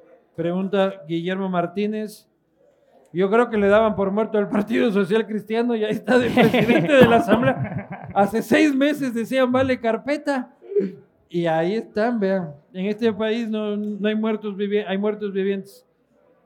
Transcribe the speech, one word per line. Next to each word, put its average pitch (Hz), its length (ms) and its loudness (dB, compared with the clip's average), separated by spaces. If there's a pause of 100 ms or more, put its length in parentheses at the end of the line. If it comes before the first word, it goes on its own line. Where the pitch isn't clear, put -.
(360)
Pregunta 190 720 -2
Guillermo 180 400 -4
Martínez. 202 800 -4 (840)
Yo 185 160 2
creo 233 200 4
que 220 80 -2
le 202 100 4
daban 214 280 4
por 190 160 -2
muerto 214 280 -2
al 196 100 0
Partido 220 420 0
Social 202 360 0
Cristiano 220 480 -2
y 214 100 -2
ahí 214 60 -2
está 247 260 0
de 240 140 2
presidente 247 600 4
de 254 160 8
la 233 100 6
Asamblea. 220 960 -2
Hace 196 280 2
seis 302 340 2
meses 277 380 0
decían, 247 380 0
"Vale 254 280 0
carpeta". 254 720 -4 (760)
Y 175 160 -2
ahí 165 300 0
están, 226 440 -2
vean. 190 320 -2 (220)
En 185 140 -6
este 214 260 0
país 220 360 -4
no, 214 280 -4
no 208 300 -4
hay 214 80 0
muertos 214 420 -4
vivi-, 202 280 -2
hay 190 120 -4
muertos 208 340 -4
vivientes. 196 540 -4 (600)